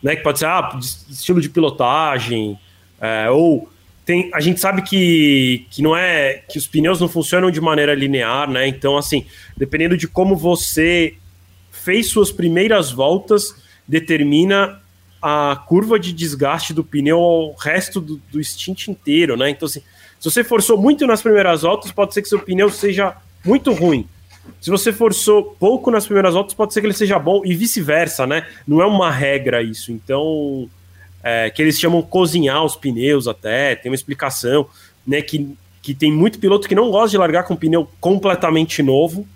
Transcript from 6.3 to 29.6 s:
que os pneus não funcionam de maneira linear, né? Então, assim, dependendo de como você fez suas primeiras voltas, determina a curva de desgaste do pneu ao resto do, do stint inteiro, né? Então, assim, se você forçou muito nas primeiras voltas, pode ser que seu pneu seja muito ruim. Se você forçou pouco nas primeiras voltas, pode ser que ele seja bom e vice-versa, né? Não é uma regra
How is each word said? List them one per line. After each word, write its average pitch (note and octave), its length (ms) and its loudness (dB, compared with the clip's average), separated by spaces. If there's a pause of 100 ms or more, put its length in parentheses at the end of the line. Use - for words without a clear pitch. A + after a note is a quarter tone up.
que - 80 -10
os C#3 80 -8
pneus E3 360 0
não F3 80 0
funcionam F3+ 420 0
de D#3 80 -2
maneira D3+ 340 2
linear, C#3 560 -2
né? C3 160 0
Então, C#3 320 -2
assim, - 280 -2 (320)
dependendo D#3+ 400 0
de D#3+ 100 -6
como F#3+ 260 0
você E3+ 840 0 (540)
fez G3+ 380 -2
suas G#3 240 0
primeiras F3 580 0
voltas, F3 680 0 (300)
determina D#3+ 960 2 (400)
a D3 460 0
curva G#3+ 320 2
de F3 140 -8
desgaste D#3 600 -4
do D#3 120 -4
pneu D3 320 0
ao E3 380 2
resto F#3 440 -4
do, D3+ 220 -12 (100)
do D3 100 -6
stint - 460 -10
inteiro, D3+ 480 0
né? C3+ 140 0
Então, D3 160 -6
assim, C#3+ 160 -8 (380)
se D#3+ 120 -4
você A#3+ 100 0
forçou A3+ 360 2
muito C#4+ 280 2
nas A3+ 160 2
primeiras F#3 420 4
voltas, F#3+ 280 -2
pode G3+ 220 -2
ser G#3 80 -2
que G3+ 80 -10
seu G3+ 100 0
pneu F#3+ 300 0
seja G3 440 -2 (300)
muito C4 300 2
ruim. D#3 340 2 (540)
Se D#3+ 80 -8
você G3+ 240 0
forçou G#3 680 2
pouco A#3+ 320 2
nas G#3 140 0
primeiras F#3+ 280 2
voltas, G3 200 -2
pode G#3 200 -2
ser A3 60 0
que G#3 80 -2
ele G3+ 60 0
seja G3 260 0
bom F3+ 240 2
e F#3 100 -2
vice-versa, E3 720 -2
né? D#3 220 -4 (180)
Não D3+ 160 4
é F#3 40 4
uma G3 260 2
regra C3 500 0